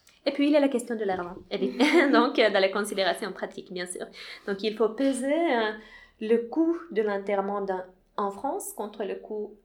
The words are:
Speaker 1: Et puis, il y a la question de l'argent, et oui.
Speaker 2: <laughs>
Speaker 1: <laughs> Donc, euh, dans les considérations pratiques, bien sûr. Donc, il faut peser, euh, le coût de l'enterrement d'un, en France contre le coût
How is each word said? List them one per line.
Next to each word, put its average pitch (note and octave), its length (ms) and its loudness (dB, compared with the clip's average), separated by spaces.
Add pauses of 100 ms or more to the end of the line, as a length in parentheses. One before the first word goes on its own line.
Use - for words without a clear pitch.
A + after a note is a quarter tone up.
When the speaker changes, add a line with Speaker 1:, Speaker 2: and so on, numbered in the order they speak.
(260)
Speaker 1:
Et - 60 0
puis, C#4+ 160 2
il D4 40 4
y D4+ 60 6
a - 20 6
la C#4 100 4
question A#3+ 260 -4
de G#3+ 100 -4
l'argent, F3+ 300 -4 (160)
et G3+ 80 -2
oui. - 180 -2
Speaker 2:
<laughs> D4 340 4
Speaker 1:
<laughs> - 20 -
Donc, B3 260 4
euh, G#3+ 120 6
dans G3 80 4
les F#3+ 120 4
considérations G3 600 -2
pratiques, - 420 -10
bien F3+ 120 -6
sûr. - 200 -10 (420)
Donc, G3+ 160 -4
il G#3+ 120 0
faut A3 140 4
peser, C4+ 440 0
euh, B3+ 380 2 (500)
le A3 160 4 (120)
coût E4 260 2 (160)
de A3 100 0
l'enterrement G3+ 600 0
d'un, F#3 240 -4 (320)
en G3+ 140 0
France D4 420 -6
contre G#3 320 -8
le F#3+ 100 -6
coût G#3 500 -10